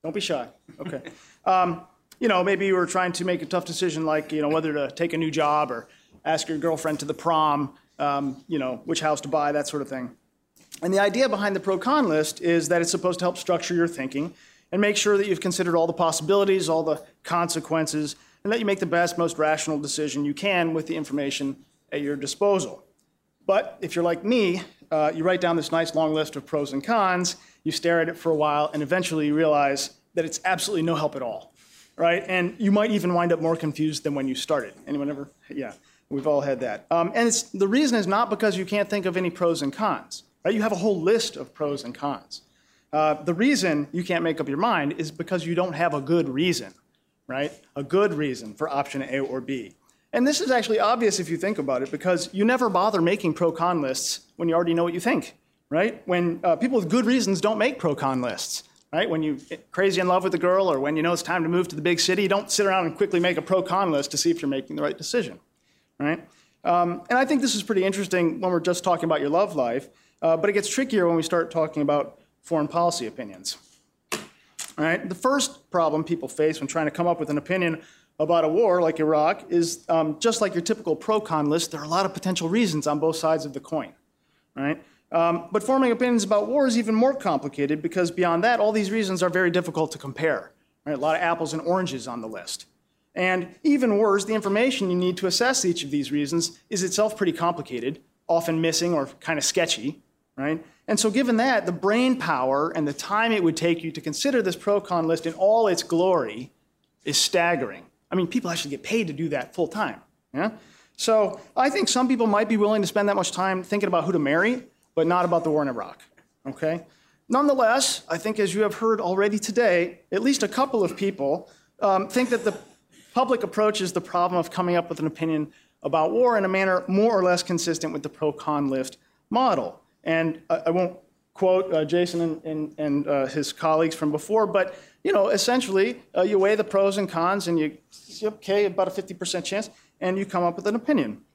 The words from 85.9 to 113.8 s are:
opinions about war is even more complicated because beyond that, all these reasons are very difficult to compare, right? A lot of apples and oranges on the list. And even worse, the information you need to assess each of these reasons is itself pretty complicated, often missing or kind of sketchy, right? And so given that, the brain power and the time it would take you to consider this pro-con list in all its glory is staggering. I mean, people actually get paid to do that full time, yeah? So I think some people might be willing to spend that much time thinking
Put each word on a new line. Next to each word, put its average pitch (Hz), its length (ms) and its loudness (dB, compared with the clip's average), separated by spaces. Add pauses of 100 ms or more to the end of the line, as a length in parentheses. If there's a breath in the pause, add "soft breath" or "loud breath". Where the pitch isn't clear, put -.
opinions 233 320 2
about 208 240 2
war 269 200 2
is 233 120 2
even 220 160 0
more 254 200 4
complicated 147 680 -2
because 170 280 0
beyond 175 340 2
that, 233 160 4
all 208 120 4
these 214 180 0
reasons 190 320 -2
are 180 80 2
very 180 200 2
difficult 165 420 -2
to 151 60 -14
compare, 135 540 -4 (320)
right? 147 100 -4
A 131 60 -6
lot 156 160 2
of 165 60 -2
apples 165 300 0
and 156 100 -6
oranges 160 440 -2
on 120 140 -8
the 110 80 -8
list. 98 380 -12 (480)
And 185 400 -2 (100)
even 254 340 4
worse, 202 260 4
the 214 100 -2
information 208 560 0
you 180 60 2
need 180 200 0
to 190 100 -4
assess 240 380 2
each 170 180 0
of 143 80 -8
these 139 220 -2
reasons 147 460 -2 (100)
is 190 140 -2
itself 202 340 0
pretty 180 160 2
complicated, 156 680 -4 (280)
often 165 320 2
missing 165 340 0
or 139 120 0 (140)
kind 160 180 -2
of 139 60 -2
sketchy, 156 580 -2 (340)
right? 156 280 -4 (220 loud breath)
And 214 140 0
so 220 100 2
given 240 280 2
that, 240 280 2
the 185 60 -2
brain 233 460 2
power 143 520 0
and 156 160 -2
the 143 60 -2
time 220 400 0
it 208 100 2
would 160 140 2
take 165 260 0
you 165 100 -6
to 156 80 -10
consider 240 420 0
this 180 140 -2
pro-con 196 520 0
list 165 180 0
in 165 80 -2
all 214 340 4
its 180 140 0
glory 147 720 0 (520)
is 147 120 -2
staggering. 165 720 0 (260)
I - 40 -2
mean, 180 100 2
people 175 240 -4
actually 156 220 -6
get 139 100 -10
paid 220 240 -2
to 156 60 -8
do 156 160 -4
that 135 260 -6
full 170 140 -2
time, 180 320 -4 (340)
yeah? 180 180 -2 (440 loud breath)
So 220 440 2 (160 loud breath)
I 269 140 4
think 381 180 0
some 247 200 2
people 233 180 2
might 214 220 2
be 226 80 2
willing 214 260 4
to - 60 -2
spend 202 200 2
that 202 60 2
much 185 160 0
time 185 320 -2
thinking 202 240 -2